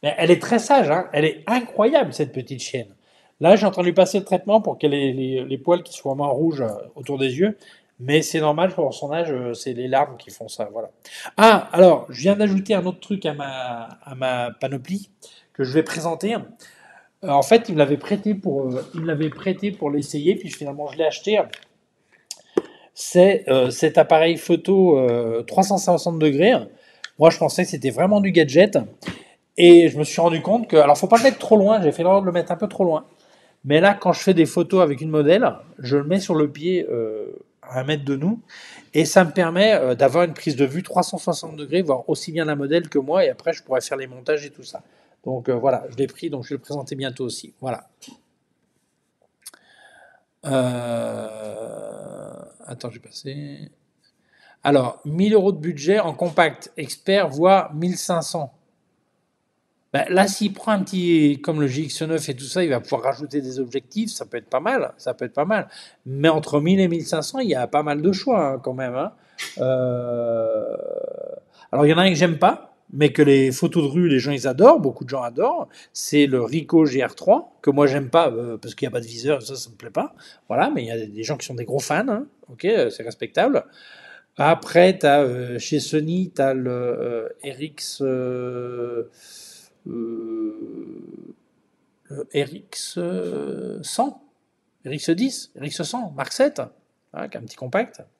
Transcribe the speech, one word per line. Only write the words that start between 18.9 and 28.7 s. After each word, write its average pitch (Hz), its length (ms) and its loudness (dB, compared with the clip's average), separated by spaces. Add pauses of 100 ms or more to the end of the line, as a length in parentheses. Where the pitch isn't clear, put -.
il 165 80 -10
me 165 60 -6
l'avait 156 220 -2
prêté 190 420 -6
pour 156 180 -6
l'essayer, 147 480 -2
puis - 120 -12
finalement, 143 380 -10
je 135 100 -14
l'ai 160 80 0
acheté. 202 320 -2 (1600)
C'est, 185 560 4
euh, 131 200 4
cet 151 280 0
appareil 160 400 4
photo, 175 600 2
euh, 120 460 0
trois 185 200 2
cent 196 140 0
soixante 170 420 0
degrés. 156 340 4 (680)
Moi, 160 120 8
je - 60 -6
pensais 175 280 0
que 180 40 -10
c'était 135 200 -4
vraiment 185 320 2
du 190 100 0
gadget. 160 480 6 (800)